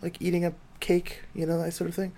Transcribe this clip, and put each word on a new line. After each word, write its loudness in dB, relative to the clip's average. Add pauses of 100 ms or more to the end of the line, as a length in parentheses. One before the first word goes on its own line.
like, -4
eating 4
a 2 (260)
cake, 2 (100)
you 0
know, 2
that 0
sort -2
of -4
thing. -2